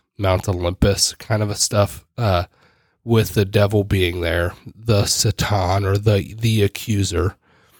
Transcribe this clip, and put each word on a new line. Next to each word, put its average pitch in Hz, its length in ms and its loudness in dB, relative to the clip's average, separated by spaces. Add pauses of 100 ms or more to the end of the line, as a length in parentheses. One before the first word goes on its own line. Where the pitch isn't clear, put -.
(180)
Mount 95 320 0
Olympus 90 640 0
kind 107 280 -4
of 104 80 -2
a 101 60 -6
stuff, - 500 -2 (120)
uh, 95 260 0 (600)
with 113 280 2
the 104 120 2
devil 101 400 2
being 90 340 0
there, 87 360 -2 (200)
the 104 300 2
Satan 98 800 0
or 98 120 2
the, 104 400 0
the 110 260 2
accuser, 95 760 -2 (420)